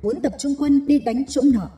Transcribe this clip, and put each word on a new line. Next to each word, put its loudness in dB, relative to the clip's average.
muốn -4
tập -2
trung -4
quân 2
đi 2
đánh -2
chỗ -2
nọ -2